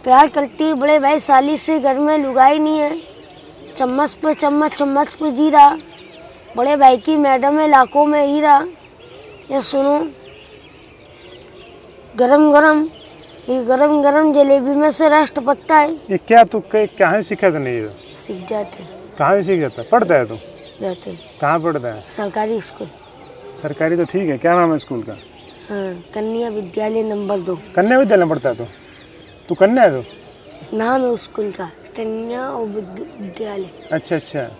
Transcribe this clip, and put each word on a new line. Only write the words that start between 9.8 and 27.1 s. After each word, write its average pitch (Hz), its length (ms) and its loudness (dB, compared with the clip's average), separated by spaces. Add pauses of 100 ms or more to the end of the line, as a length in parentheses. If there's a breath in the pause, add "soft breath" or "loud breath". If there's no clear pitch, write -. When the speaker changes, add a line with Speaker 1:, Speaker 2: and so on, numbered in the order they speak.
Speaker 1:
गरम 285 360 4
गरम, 302 360 4 (600)
ये 254 160 -4
गरम 285 380 2
गरम 302 300 4
जलेबी 277 380 4
में 294 200 2
से 311 180 0
रस्ट 302 300 2
पकता 285 380 0
है। 302 180 2
Speaker 2:
ये 202 220 -6
क्या 226 280 6
तू 214 160 -2
कहीं, 214 260 -2 (120)
कहाँ 180 160 2
से 214 80 -2
सीखा 196 280 -2
तूने 139 240 -4
ये? 107 140 -6 (300)
Speaker 1:
सीख 185 280 -14
जाते 208 360 -10
हैं। - 360 -20
Speaker 2:
कहाँ 151 160 2
से 202 80 0
सीख 175 180 -2
जाता 127 220 -6
है? - 60 -16
पढ़ता 214 260 2
है 127 120 2
तू? 113 100 -12 (440)
Speaker 1:
जाते 185 300 -10
हैं। 170 100 -16 (200)
Speaker 2:
कहाँ 156 200 0
पढ़ता 143 340 -6
है? 107 140 -16
Speaker 1:
सरकारी 214 520 -6
स्कूल। - 280 -16 (720)
Speaker 2:
सरकारी 160 340 -4
तो 170 80 -2
ठीक 185 240 -4
है, 135 100 -4
क्या 170 160 0
नाम 170 180 2
है 151 60 -4
स्कूल 120 240 -10
का? 104 100 -14 (580)
Speaker 1:
हाँ, 196 240 -10 (200)
कन्या 226 340 -6
विद्यालय 214 540 -6
नंबर 208 360 -4